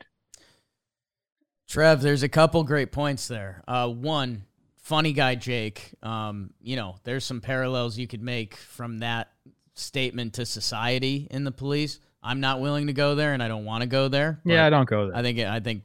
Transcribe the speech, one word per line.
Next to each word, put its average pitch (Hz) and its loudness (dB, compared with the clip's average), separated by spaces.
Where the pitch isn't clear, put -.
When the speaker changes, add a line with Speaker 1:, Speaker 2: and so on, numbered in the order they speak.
Speaker 1:
to. - -20
Speaker 2:
Trev, 156 6
there's 143 4
a 143 2
couple 160 6
great 143 0
points 143 -4
there. 98 -10
Uh, 123 0
one, 123 -4
funny 156 0
guy 135 2
Jake. 117 -6
Um, 107 -6
you 120 -6
know, 98 -8
there's 127 -4
some 123 -6
parallels 127 -2
you 123 -6
could 107 -12
make 120 -6
from 120 -12
that 117 -4
statement 120 -4
to 120 -6
society 127 -2
in 135 -4
the 135 -4
police. 143 -4
I'm 131 -4
not 135 0
willing 147 0
to 147 0
go 147 2
there, 147 2
and 127 -2
I 117 0
don't 110 -6
wanna 113 -2
go 135 2
there, 147 2
Speaker 1:
Yeah, 170 4
Speaker 2:
but 156 8
Speaker 1:
I 151 6
don't 139 6
go 104 2
there. 95 -4
Speaker 2:
I 120 0
think, 120 0
I 110 -2
think 104 -4